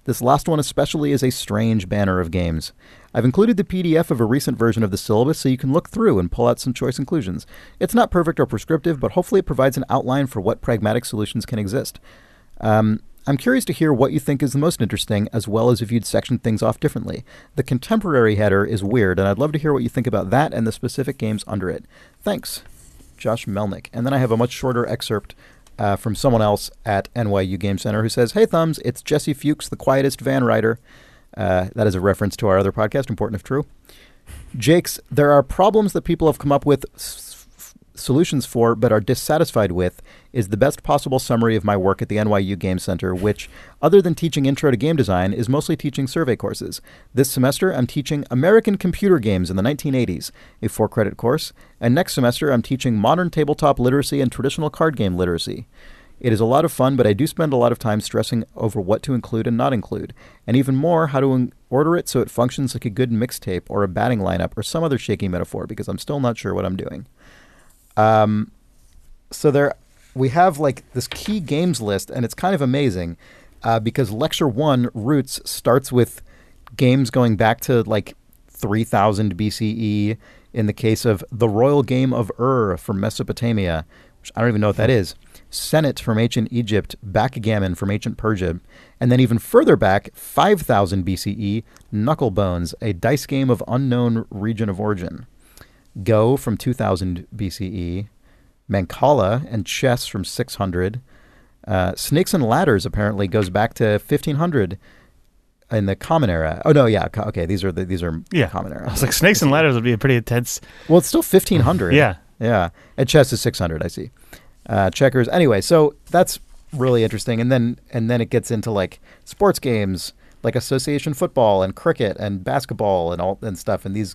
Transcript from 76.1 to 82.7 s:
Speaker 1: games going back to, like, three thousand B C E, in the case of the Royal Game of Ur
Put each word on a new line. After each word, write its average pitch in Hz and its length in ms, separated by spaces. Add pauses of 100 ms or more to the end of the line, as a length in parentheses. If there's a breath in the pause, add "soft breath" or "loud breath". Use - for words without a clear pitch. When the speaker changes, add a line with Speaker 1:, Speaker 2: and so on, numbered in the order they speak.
Speaker 1:
games 127 340
going 120 260
back 113 260
to, 120 200
like, 104 340 (320)
three 110 360
thousand 104 520
B 107 140
C 110 280
E, 104 380 (380 soft breath)
in 110 120
the 104 60
case 110 320
of 107 260
the 113 180
Royal 131 340
Game 127 320
of 117 260
Ur 117 380